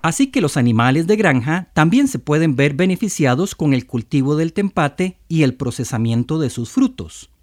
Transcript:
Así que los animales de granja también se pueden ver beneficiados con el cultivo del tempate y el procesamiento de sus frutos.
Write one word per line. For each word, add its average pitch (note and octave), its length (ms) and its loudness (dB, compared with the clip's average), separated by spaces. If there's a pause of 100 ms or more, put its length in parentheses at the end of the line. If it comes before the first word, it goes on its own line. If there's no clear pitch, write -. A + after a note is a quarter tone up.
Así E3+ 240 0
que C4 140 -2
los D3+ 160 0
animales B2 480 2
de G#3 100 2
granja E3 580 0
también G3+ 340 2
se - 100 -4
pueden D3 380 0
ver C#3+ 180 2
beneficiados F3 800 0
con D3 220 0
el B2 100 -4
cultivo C3+ 500 -2
del E3 160 0
tempate F#3 760 -2
y D#3+ 160 2
el C3 100 2
procesamiento A#2+ 880 -2
de C#3 100 -2
sus - 220 -8
frutos. - 580 -4 (140)